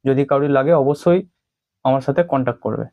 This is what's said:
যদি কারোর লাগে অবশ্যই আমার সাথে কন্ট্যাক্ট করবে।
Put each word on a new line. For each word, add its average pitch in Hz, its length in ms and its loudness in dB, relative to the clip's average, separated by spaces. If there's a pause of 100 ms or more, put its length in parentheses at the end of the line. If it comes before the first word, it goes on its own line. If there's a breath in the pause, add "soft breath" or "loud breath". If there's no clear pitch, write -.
যদি 135 200 2
কারোর 143 340 0
লাগে 143 160 2
অবশ্যই 147 460 2 (640)
আমার 135 220 0
সাথে 143 140 0 (120)
কন্ট্যাক্ট 127 300 -2
করবে। 113 300 -6